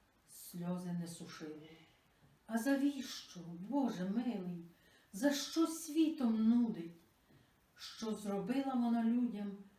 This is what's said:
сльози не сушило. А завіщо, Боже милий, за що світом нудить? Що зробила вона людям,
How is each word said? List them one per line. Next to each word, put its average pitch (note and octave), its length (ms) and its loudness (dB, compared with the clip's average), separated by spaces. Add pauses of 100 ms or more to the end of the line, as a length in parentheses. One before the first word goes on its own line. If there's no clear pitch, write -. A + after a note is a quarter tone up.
(280)
сльози F3+ 640 -6
не E3+ 160 -4
сушило. D#3 580 -12 (800)
А A3+ 120 -2
завіщо, C4+ 840 -2 (200)
Боже G3 500 0
милий, G3 540 -2 (480)
за A#3+ 180 4
що D#4 360 2
світом C4 840 2
нудить? G3+ 520 2 (760)
Що - 400 -6
зробила G#3 600 0
вона A#3 300 4
людям, G#3 540 0 (200)